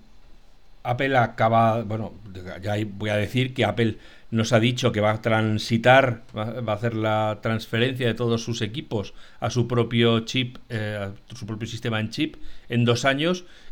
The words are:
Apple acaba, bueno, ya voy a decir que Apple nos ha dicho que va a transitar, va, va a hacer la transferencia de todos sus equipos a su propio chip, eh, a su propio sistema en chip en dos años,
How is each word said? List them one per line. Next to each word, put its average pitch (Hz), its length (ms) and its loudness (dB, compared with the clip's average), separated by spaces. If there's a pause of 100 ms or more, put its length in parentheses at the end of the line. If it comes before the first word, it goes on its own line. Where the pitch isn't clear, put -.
(800)
Apple 135 360 0
acaba, 113 680 4
bueno, 107 300 -6 (480)
ya 104 140 -2 (180)
voy 104 160 -6
a 104 80 0
decir 123 360 0
que 117 120 2
Apple 104 320 0 (340)
nos 113 220 0
ha 117 60 8
dicho 123 320 2
que 104 100 0
va 104 100 4
a 107 100 -2
transitar, 113 1000 4 (120)
va, 110 260 -6
va 107 120 -2
a - 20 0
hacer 110 200 -2
la 107 460 0
transferencia 120 680 0
de 113 60 0
todos 117 300 0
sus 113 180 -4
equipos 110 520 -6 (260)
a 123 100 -2
su 120 180 0
propio 117 540 4
chip, 123 360 -4 (120)
eh, 107 300 -4
a 98 360 -10
su - 100 -14
propio 107 220 -8
sistema 113 320 -4
en 110 100 -2
chip - 280 -4 (320)
en 123 160 2
dos 120 200 4
años, 156 400 2 (260)